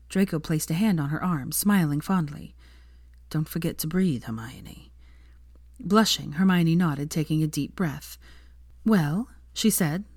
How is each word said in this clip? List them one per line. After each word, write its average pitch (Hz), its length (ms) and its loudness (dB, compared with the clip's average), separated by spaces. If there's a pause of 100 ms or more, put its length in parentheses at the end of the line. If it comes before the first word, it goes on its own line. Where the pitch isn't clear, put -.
Draco 190 300 0
placed 156 320 -2
a 160 40 -2
hand 190 260 2
on 143 80 -2
her 151 140 -4
arm, 160 300 -2
smiling 165 480 2
fondly. 160 540 -4 (760)
"Don't 156 180 -2
forget 165 300 -4
to - 80 -6
breathe, 165 380 0
Hermione." - 680 -12 (880)
Blushing, 202 520 2
Hermione 175 440 4
nodded, 147 340 0
taking 156 320 0
a 156 60 0
deep 147 260 -6
breath. 151 420 -6 (680)
"Well," 190 440 2 (240)
she - 180 2
said, 175 340 0 (120)